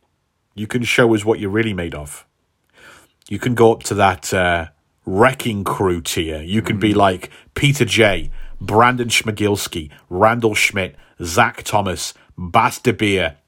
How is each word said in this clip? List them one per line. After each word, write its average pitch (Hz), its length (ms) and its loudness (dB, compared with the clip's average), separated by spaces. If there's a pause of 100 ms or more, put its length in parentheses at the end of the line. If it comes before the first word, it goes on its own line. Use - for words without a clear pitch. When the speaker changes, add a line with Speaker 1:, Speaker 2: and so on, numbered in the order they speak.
(540)
Speaker 1:
you 107 140 -8
can 120 160 -4
show 113 320 4
us 104 100 -2
what 110 140 0
you're 101 100 -4
really 110 240 -2
made 85 220 -6
of. 73 320 -16 (1000)
You 98 100 -8
can 123 160 -2
go 113 160 6
up 113 120 -2
to - 120 -4
that, 98 360 0
uh, 87 360 0 (400)
Wrecking 110 560 0
Crew 90 380 0
tier. 80 420 -6
You 98 180 -2
can 110 180 -2
be 104 140 2
Speaker 2:
Mm. 98 40 2
Speaker 1:
like 95 340 2 (240)
Peter 143 300 2
J, 101 440 2 (300)
Brandon 117 480 2
Schmigilski, 101 840 -2 (180)
Randall 110 460 2
Schmidt, - 400 -2 (280)
Zach 113 400 0
Thomas, 98 520 -4 (240)
Bas 110 400 0
De 120 120 0
Beer 92 460 -2 (100)